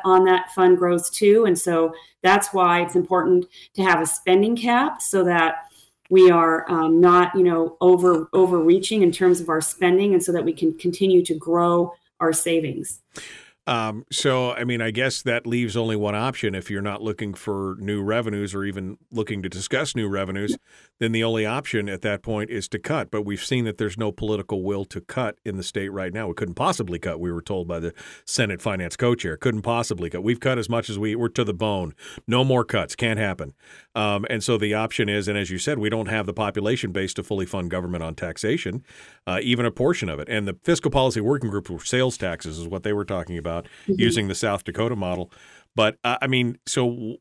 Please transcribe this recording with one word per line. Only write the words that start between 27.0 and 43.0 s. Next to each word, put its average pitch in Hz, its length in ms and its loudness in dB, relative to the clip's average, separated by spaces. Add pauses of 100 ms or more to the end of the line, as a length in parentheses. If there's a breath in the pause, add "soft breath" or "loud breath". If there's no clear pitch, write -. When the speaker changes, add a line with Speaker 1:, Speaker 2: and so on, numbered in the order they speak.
Speaker 2:
we 87 100 -4
were 85 120 -6
told 90 260 -6
by 85 100 -6
the 82 160 -6 (300 loud breath)
Senate 101 360 -4
Finance 92 360 -6
Co-Chair. 117 400 -2
Couldn't 110 260 -2
possibly 113 480 -4
cut. 90 140 -8
We've 120 160 0
cut 131 180 -2
as 107 100 -6
much 117 220 -4
as 101 80 -6
we, 107 160 -2
we're 117 140 -2
to 120 160 0
the 101 100 -4
bone. 92 400 -4 (320 loud breath)
No 123 160 2
more 127 220 2
cuts. 95 320 -4
Can't 113 240 -2
happen. 90 340 -6 (400 soft breath)
Um, 104 340 -2
and 110 140 -4
so 117 160 0
the 104 160 -2
option 110 340 -2
is, 104 200 -2
and 104 100 -2
as 92 120 -4
you 92 80 -6
said, 147 200 -4
we 104 120 0
don't 110 180 -4
have 107 180 -4
the 101 60 -6
population 104 600 -2
base 95 220 -4
to 104 80 -8
fully 98 240 -4
fund 90 240 -6
government 90 320 -6
on 80 120 -8
taxation, 104 680 -6 (420 soft breath)
uh, 92 160 -2
even 120 220 0
a 117 60 0
portion 131 380 -2
of 73 100 -6
it. 76 100 -10
And 107 200 -4
the 92 160 -6
Fiscal 165 260 0
Policy 127 300 0
Working 123 300 -2
Group 98 200 -6
were 82 100 -10
sales 127 380 -2
taxes 82 400 -8
is 85 80 -10
what 90 160 -8
they 104 100 -2
were 101 120 -2